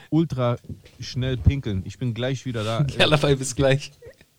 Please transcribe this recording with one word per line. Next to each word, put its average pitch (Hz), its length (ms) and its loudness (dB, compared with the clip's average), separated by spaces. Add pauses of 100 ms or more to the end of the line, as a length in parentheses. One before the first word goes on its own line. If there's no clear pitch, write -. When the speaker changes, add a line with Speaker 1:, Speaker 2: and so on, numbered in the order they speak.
(100)
Speaker 1:
ultra 127 460 2 (420)
schnell 127 380 -4
pinkeln. 117 500 0
Ich - 120 -14
bin 123 140 -2
gleich 123 320 -4
wieder 113 200 -4
da. 113 260 2
Speaker 2:
<laughs> 117 80 -8
Ja, 165 100 4
dabei, 147 280 4
bis 131 180 -6
gleich. 139 380 2 (460)